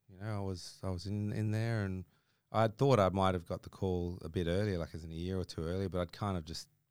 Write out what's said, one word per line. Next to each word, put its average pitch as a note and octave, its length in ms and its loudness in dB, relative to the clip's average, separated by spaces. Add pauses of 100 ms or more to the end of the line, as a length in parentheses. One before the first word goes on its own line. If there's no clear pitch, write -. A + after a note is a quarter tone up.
you F#2 100 -20
know, G#2+ 200 -6
I - 20 -4
was, F#2+ 420 -6
I G2 60 -2
was F2+ 160 -4
in, G#2 280 -2
in G#2+ 180 0
there, A2+ 340 0
and F#2 200 -4 (460)
I A2 180 4
thought C3 300 4
I F#2 120 6
might F#2+ 240 4
have E2+ 120 -2
got F2+ 160 -6
the - 80 -16
call F2+ 540 0
a E2+ 60 -6
bit F2 160 0
earlier, F#2+ 320 2
like, D#2 160 -6
as D#2+ 100 -8
in D#2+ 60 -10
a D#2+ 40 -10
year F2+ 240 -2
or F2+ 60 -2
two - 180 -6
earlier, F2+ 280 -2
but F2+ 100 -2
I'd E2+ 120 -2
kind G2 260 -2
of D#2+ 80 -6
just E2 220 -10 (220)